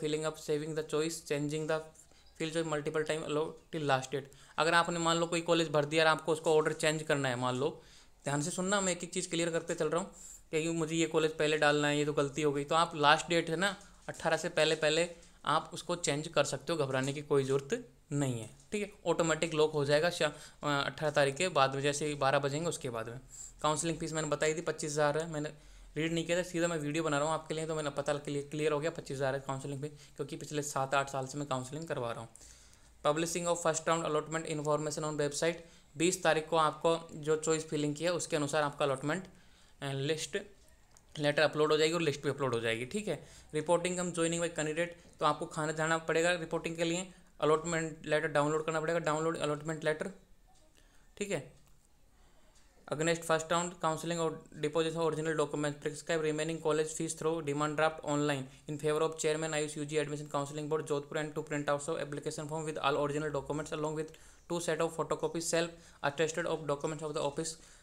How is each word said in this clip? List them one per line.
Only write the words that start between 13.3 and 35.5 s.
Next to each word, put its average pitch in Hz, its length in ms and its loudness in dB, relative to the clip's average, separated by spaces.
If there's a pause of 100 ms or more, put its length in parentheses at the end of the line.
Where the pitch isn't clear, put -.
है 160 60 0
ना, 190 200 0 (320)
अट्ठारह 160 280 0
से 165 120 -4
पहले 160 260 4
पहले 160 360 2 (340)
आप 160 300 0
उसको 175 220 -4
चेंज 156 320 -2
कर 151 160 4
सकते - 280 -2
हो, 160 60 0
घबराने 135 340 0
की 147 100 -6
कोई 143 220 4
ज़रूरत 135 440 -2 (240)
नहीं 131 280 0
है, 107 100 -12 (220)
ठीक 208 100 -2
है। 196 100 -8 (140)
ऑटोमेटिक 160 480 2
लॉक 151 180 6
हो 147 120 0
जाएगा 151 260 4
शा-, 156 220 0 (300)
अ, 151 40 -2
अट्ठारह 143 440 0
तारीख 139 260 4
के 185 120 0
बाद 139 260 4
में, 139 80 -2
जैसे 143 240 0
ही 147 80 -2
बारह 139 240 4
बजेंगे 143 300 0
उसके 143 220 -4
बाद 113 180 -6
में। 120 120 -12 (420)
काउंसलिंग 156 360 0
फीस 160 140 -4
मैंने 156 160 -2
बताई 151 260 2
थी, 165 60 -4
पच्चीस 156 320 -4
हज़ार 147 260 2
है, 165 120 -4
मैंने 151 180 -4 (480)
रीड 160 160 0
नहीं 165 120 0
किया 170 140 0
था, 180 40 0
सीधा 175 260 0
मैं 170 100 -2
वीडियो 147 260 -2
बना 147 140 2
रहा 147 80 2
हूँ 160 80 2
आपके 156 200 -6
लिए, 156 120 -4
तो 160 80 -4
मैंने 151 160 -2
पता 143 240 -2
क्लियर, 143 360 -4
क्लियर 151 220 2
हो 147 80 2
गया, 160 100 0
पच्चीस 151 260 -10
हज़ार 131 180 0
है 139 60 -2
काउंसलिंग 135 420 -6
फीस, 147 80 -6 (260)
क्योंकि 151 200 -6
पिछले 147 260 -4
सात 139 320 -2
आठ 139 160 2
साल 131 160 -4
से 147 120 -8
मैं 143 100 -6
काउंसलिंग 135 400 -6
करवा 123 240 -4
रहा 117 80 -8
हूँ। 113 80 -12 (760)
Publishing 165 420 0
of 170 100 2
first 165 320 0
round 165 180 2
allotment 156 400 -2
information 151 580 -2
on 151 140 -4
website, 151 380 0 (400)